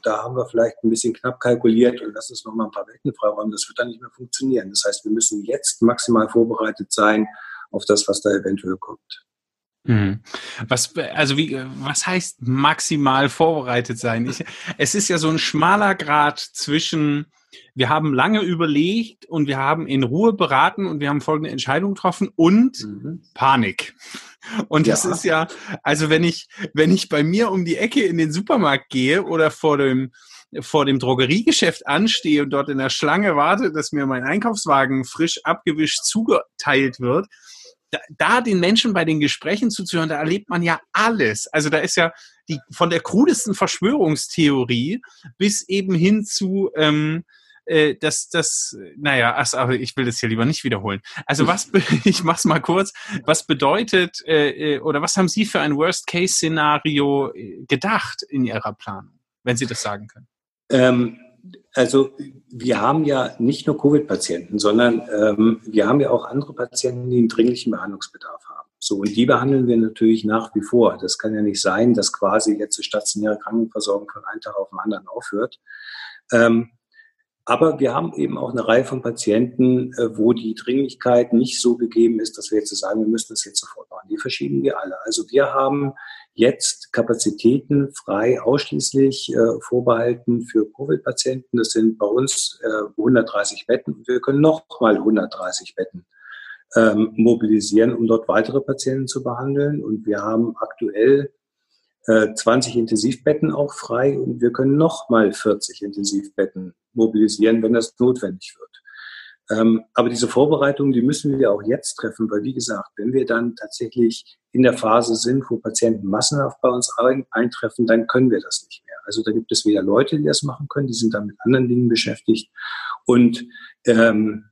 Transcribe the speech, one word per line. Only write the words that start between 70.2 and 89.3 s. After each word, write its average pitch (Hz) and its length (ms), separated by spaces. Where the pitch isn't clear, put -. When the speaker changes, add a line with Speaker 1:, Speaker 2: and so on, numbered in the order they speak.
Speaker 1:
nach 110 300
wie 104 80
vor. 113 380
Das 92 180
kann 110 160
ja 107 80
nicht 101 200
sein, 110 320
dass 101 180
quasi 104 460
jetzt 104 200
die 104 40
stationäre 107 560
Krankenversorgung 107 720
von 104 140
einem 110 160
Tag - 160
auf 98 140
den 95 100
anderen 104 260
aufhört. - 540
Ähm, 117 380
aber 143 360
wir 127 140
haben 165 200
eben - 220
auch 127 140
eine 113 180
Reihe 123 160
von 131 160
Patienten, 123 920
äh, 113 240
wo 113 160
die 110 200
Dringlichkeit 123 800
nicht 123 300
so 120 160
gegeben 113 420
ist, 110 160
dass - 140
wir 107 80
jetzt 104 180
sagen, 101 240
wir 107 80
müssen 113 240
das - 120
jetzt 98 160
sofort - 280
machen. - 220
Die - 80
verschieben 139 440
wir 139 160
alle. - 260
Also 113 260
wir 139 240
haben 139 400
jetzt - 580
Kapazitäten 127 1040
frei, 113 460
ausschließlich, 135 920